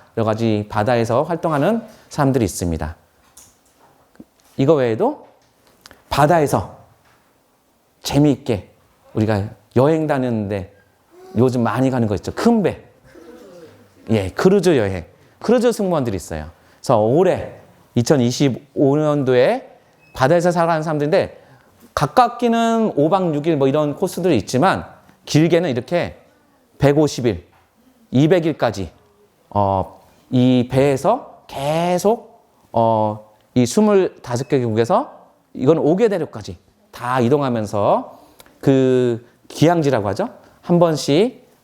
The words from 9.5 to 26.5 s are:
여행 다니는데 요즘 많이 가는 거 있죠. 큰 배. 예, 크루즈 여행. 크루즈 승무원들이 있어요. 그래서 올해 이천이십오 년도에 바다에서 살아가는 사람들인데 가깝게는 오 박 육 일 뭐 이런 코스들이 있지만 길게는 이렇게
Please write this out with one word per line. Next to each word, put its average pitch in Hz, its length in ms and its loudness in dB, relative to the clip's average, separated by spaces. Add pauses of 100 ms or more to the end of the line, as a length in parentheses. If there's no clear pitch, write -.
여행 156 320 2
다니는데 110 680 -4 (640)
요즘 123 240 2
많이 117 280 0
가는 123 180 -2
거 101 80 -2
있죠. - 180 -8
큰 226 300 0
배. 117 220 -4 (1200)
예, 101 200 0
크루즈 185 480 0
여행. 95 260 -4 (360)
크루즈 233 340 0
승무원들이 156 420 -4
있어요. 80 300 -10 (340)
그래서 113 220 0
올해 131 540 0 (400)
이천이십오 135 1000 0
년도에 147 720 0 (440)
바다에서 170 380 2
살아가는 165 300 0
사람들인데 156 580 -2 (560)
가깝게는 233 1000 0
오 147 140 2
박 175 260 0
육 147 100 -4
일 165 120 0
뭐 135 100 2
이런 147 280 0
코스들이 180 420 -2
있지만 123 480 0 (400)
길게는 165 440 2
이렇게 123 480 -4 (600)